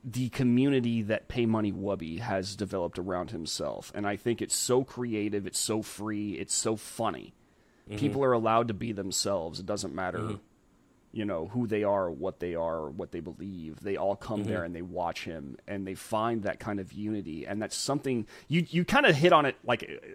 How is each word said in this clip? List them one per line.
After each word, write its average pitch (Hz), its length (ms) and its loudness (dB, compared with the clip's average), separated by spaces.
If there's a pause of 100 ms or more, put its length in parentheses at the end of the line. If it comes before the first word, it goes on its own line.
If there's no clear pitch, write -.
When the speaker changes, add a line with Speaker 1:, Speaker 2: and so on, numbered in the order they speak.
Speaker 1:
the 123 240 -2
community 123 720 4
that 107 240 0
Pay 120 200 0
Money 110 260 2
Wubby 92 480 -4
has 98 340 -2
developed 92 440 -2
around 90 340 -4
himself. 76 600 -6
And 101 140 -4
I 104 80 0
think 117 260 0
it's 95 140 -2
so 127 300 4
creative, 104 640 -2
it's - 100 -4
so 110 240 0
free, 104 520 -6
it's - 200 -4
so 110 220 2
funny. 92 580 -6 (540)
Speaker 2:
Mm-hmm. 104 100 -6
Speaker 1:
People 139 240 2
are 127 100 6
allowed 113 360 6
to 107 60 0
be 113 180 -4
themselves. 92 680 -2
It 92 80 -8
doesn't 101 280 -2
matter, 90 240 -2
Speaker 2:
Mm-hmm. 107 160 -4 (760)
Speaker 1:
you 110 120 -4
know, 87 240 -2
who 120 180 0
they 104 160 2
are, 101 280 4
what 80 300 -4
they 87 140 -2
are, 82 360 -2
what 82 220 -8
they 85 80 -4
believe. 80 600 -10
They 98 160 -2
all 98 200 0
come 107 240 -4
Speaker 2:
Mm-hmm. 107 100 -2
Speaker 1:
there 90 140 0
and 85 100 -6
they 85 80 -8
watch 87 420 -4
him 73 320 -10 (100)
and 98 200 -6
they 95 80 -6
find 110 480 0
that 98 180 -2
kind 104 200 -4
of 92 120 -10
unity. 98 540 -6
And 101 160 -4
that's 98 140 -6
something 135 500 0 (220)
you, 165 200 2
you 170 160 2
kinda 254 280 6
hit 151 200 8
on 151 140 8
it, - 180 0
like, 120 200 2
uh, - 300 -12